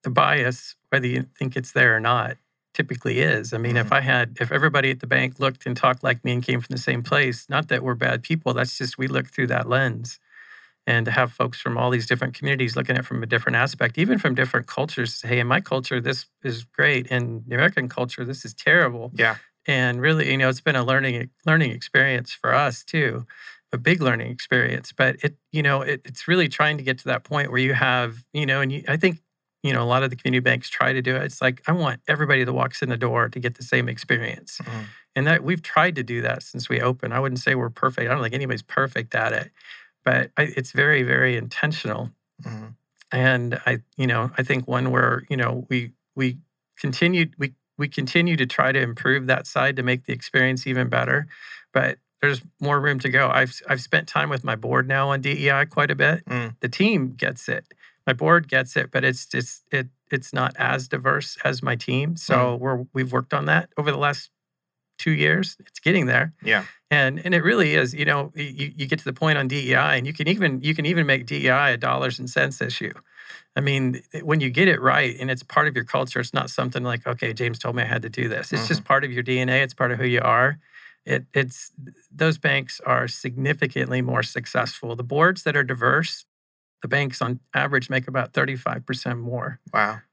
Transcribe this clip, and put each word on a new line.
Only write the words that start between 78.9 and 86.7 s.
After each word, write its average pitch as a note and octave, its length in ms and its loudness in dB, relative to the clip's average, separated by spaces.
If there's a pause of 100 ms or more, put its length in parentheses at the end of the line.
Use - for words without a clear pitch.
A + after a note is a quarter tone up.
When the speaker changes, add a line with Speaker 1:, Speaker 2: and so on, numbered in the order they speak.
Speaker 1:
of C3 80 -4
your A#2+ 120 -4
D B2+ 160 2
N B2+ 80 0
A. C3 140 4
It's C3 120 -2
part B2 160 0
of A#2+ 80 -2
who B2 80 0
you A#2+ 140 4
are. A#2+ 380 4 (460)
It, C3 280 -2
it's, C3+ 400 -4 (400)
those D#3 260 2
banks C#3 480 -2
are B2 220 2
significantly C3 920 -2
more B2 200 0
successful. A#2 720 -4
The A#2+ 80 -8
boards D#3 420 2
that D3 120 0
are C#3+ 80 2
diverse, C3 640 0 (560)